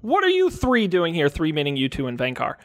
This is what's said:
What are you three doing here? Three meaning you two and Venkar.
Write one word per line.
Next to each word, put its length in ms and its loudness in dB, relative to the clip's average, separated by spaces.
What 220 0
are 60 4
you 200 2
three 380 2
doing 260 0
here? 160 2
Three 220 -2
meaning 260 -2
you 120 0
two 180 -6
and 100 -6
Venkar. 480 -4